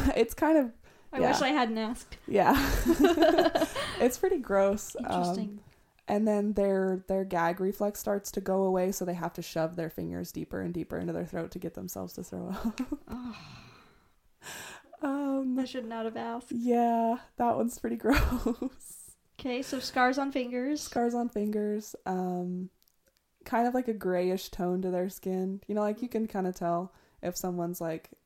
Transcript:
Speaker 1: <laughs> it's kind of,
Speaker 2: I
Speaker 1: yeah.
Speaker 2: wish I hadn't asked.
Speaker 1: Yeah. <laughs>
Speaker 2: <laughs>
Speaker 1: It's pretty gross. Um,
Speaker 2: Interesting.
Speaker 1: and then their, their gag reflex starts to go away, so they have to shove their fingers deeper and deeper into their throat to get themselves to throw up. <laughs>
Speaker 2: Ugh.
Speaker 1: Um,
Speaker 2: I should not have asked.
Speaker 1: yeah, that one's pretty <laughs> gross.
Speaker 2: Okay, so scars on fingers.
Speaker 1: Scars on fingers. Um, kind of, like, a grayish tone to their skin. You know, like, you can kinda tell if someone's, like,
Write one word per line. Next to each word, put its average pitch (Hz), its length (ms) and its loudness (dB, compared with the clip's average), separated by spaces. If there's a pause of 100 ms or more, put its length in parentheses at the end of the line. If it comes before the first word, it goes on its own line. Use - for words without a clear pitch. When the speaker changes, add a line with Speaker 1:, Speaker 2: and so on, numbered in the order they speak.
Speaker 1:
<laughs> 269 120 4
it's 226 160 2
kind 320 240 4
of, 247 140 4 (420)
Speaker 2:
I 254 60 -2
Speaker 1:
yeah. 254 120 4
Speaker 2:
wish - 100 2
I 269 80 4
hadn't 240 280 2
asked. 220 400 -6 (100)
Speaker 1:
Yeah. - 260 6 (320)
<laughs> 320 800 6 (200)
Speaker 2:
<laughs> - 160 -8
Speaker 1:
It's 254 160 4
pretty 392 220 2
gross. 196 580 2
Um, 240 80 -6
Speaker 2:
Interesting. 185 540 -2 (500)
Speaker 1:
and 208 180 2
then 208 260 2
their, 190 540 2
their 190 160 2
gag 180 380 0
reflex 202 400 -2
starts 202 300 -2
to 202 100 -2
go 190 220 0
away, 185 280 2
so 196 140 -4
they 175 80 -4
have 170 200 -4
to - 80 -10
shove 165 360 -4
their 165 120 -4
fingers 175 440 -8
deeper 160 260 -8
and 175 140 -4
deeper 165 240 -6
into 170 160 -4
their 175 120 -4
throat 170 260 -8
to 185 80 -12
get 180 160 -8
themselves 185 380 -10
to 185 100 -12
throw 180 260 -10
up. 214 320 -6 (140)
<laughs> - 120 -18
Speaker 2:
Ugh. 247 280 -10 (1700)
Speaker 1:
Um, 269 580 -2
Speaker 2:
I 262 60 -2
should 254 220 -8
not 226 180 -6
have 226 120 -6
asked. 233 340 -8
Speaker 1:
yeah, 233 640 4 (200)
that 240 200 2
one's 233 220 0
pretty 233 160 -2
<laughs> - 20 -8
gross. - 1120 0 (280)
Speaker 2:
Okay, 254 220 -4
so 262 180 -6
scars 254 380 2
on 277 140 -2
fingers. 254 500 -2
Speaker 1:
Scars 240 320 0
on 240 160 0
fingers. 208 680 -2 (100)
Um, 180 640 -2 (760)
kind 240 220 2
of, 240 60 0
like, 254 160 0
a 226 40 -2
grayish 185 560 0
tone 180 320 -2
to 185 100 -2
their 180 180 0
skin. 185 580 -4
You 208 80 -4
know, 208 60 0
like, 214 200 -2
you 247 60 -4
can 220 200 -2
kinda 185 260 -2
tell 175 400 -2 (280)
if 180 140 -6
someone's, 175 460 -4
like, 160 300 -6 (140)